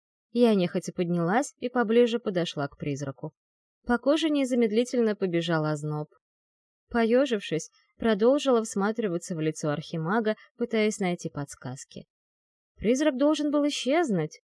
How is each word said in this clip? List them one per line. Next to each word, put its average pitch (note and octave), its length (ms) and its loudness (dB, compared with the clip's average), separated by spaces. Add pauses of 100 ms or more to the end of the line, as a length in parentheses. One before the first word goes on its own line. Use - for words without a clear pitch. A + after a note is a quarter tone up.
(320)
Я A#3 220 4
нехотя F3+ 380 -2
поднялась F3 680 0
и B3 120 -6
поближе A#3 480 2
подошла E3+ 500 -4
к - 80 -14
призраку. C#3+ 560 -8 (540)
По A#3+ 120 0
коже D#4 320 2
незамедлительно A#3+ 840 2
побежал E3+ 500 0
озноб. D3+ 440 -4 (840)
Поёжившись, A3+ 800 0 (280)
продолжила A#3 680 2
всматриваться G3 720 -2
в D#3 40 -4
лицо D#3 300 -2
архимага, F3 640 -2 (220)
пытаясь G#3+ 420 -2
найти F3+ 320 -2
подсказки. - 760 -12 (720)
Призрак C4 400 2
должен D4 360 2
был D4 160 2
исчезнуть, B3 760 0